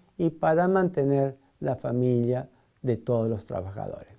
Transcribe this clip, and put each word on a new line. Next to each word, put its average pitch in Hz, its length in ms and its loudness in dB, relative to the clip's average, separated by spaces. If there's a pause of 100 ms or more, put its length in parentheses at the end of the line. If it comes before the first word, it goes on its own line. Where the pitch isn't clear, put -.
(180)
y 170 120 0
para 160 380 2
mantener 139 720 2 (220)
la 139 160 -2
familia 123 760 0 (320)
de 123 160 0
todos 117 320 0
los 107 160 -4
trabajadores. 98 720 -10